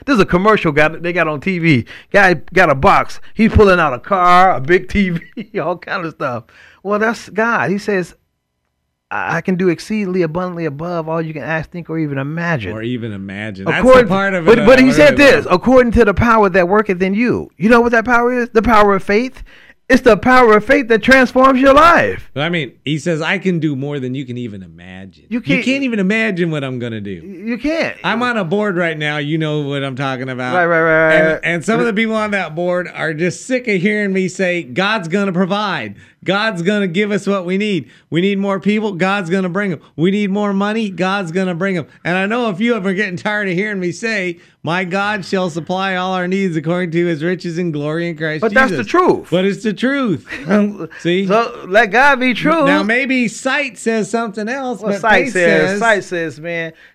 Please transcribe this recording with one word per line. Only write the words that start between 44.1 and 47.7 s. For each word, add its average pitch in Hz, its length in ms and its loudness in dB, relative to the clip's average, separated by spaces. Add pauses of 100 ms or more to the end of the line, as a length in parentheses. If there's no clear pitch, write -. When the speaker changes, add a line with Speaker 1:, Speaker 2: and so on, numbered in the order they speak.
Speaker 2:
"My 175 220 -2
God 196 420 -4
shall 185 240 -2
supply 185 460 -4
all 185 180 -4
our 180 120 -2
needs 190 300 -2
according 170 360 -2
to 175 120 0
his 165 180 -2
riches 175 360 -4
and 175 160 -4